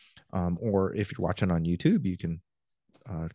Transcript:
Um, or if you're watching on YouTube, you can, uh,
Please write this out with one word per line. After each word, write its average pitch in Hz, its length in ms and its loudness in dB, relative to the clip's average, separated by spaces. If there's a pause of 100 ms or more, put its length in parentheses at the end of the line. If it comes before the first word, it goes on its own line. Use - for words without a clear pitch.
(320)
Um, 87 280 0
or 101 340 2
if 101 160 -2
you're - 140 -4
watching 90 260 0
on 85 140 2
YouTube, 143 400 2
you 92 120 -2
can, 85 240 -6 (680)
uh, 82 260 -6